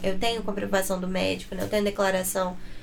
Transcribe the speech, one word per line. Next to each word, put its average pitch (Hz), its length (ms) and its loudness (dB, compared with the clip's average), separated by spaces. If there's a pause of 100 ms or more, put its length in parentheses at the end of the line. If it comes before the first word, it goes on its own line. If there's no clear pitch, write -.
eu 190 160 2
tenho 233 240 2
comprovação 196 580 0
do 185 60 -2
médico, 185 480 -2
né? 185 80 -2
Eu 196 60 -2
tenho 214 140 2
declaração 190 720 0 (280)